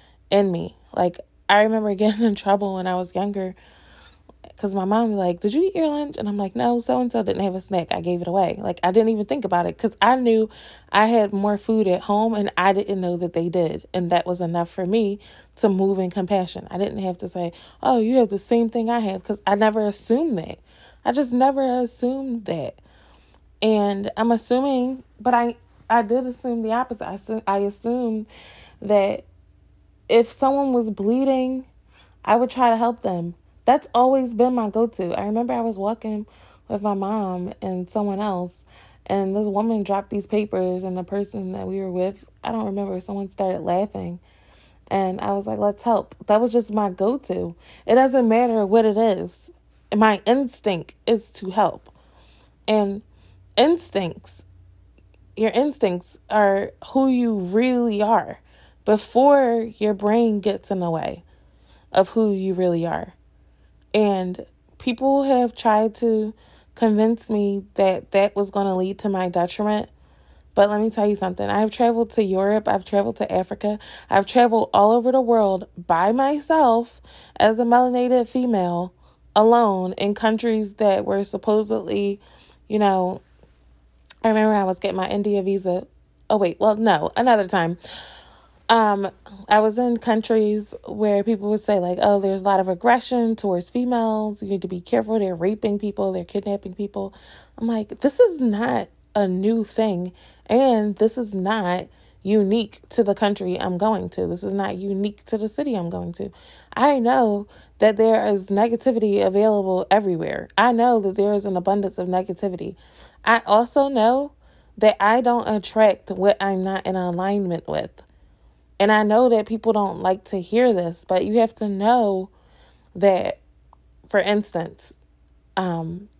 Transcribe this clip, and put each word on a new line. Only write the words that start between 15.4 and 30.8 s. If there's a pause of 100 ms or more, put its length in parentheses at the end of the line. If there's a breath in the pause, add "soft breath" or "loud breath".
to
move
in
compassion.
I
didn't
have
to
say, (300 loud breath)
"Oh,
you
have
the
same
thing
I
have,"
'cause
I
never
assumed
that. (460 soft breath)
I
just
never (200)
assumed
that. (840 soft breath)
And
I'm
assuming, (160)
but
I, (340)
I
did
assume
the
opposite.
I
assu-,
I
assumed (560 loud breath)
that (840)
if
someone
was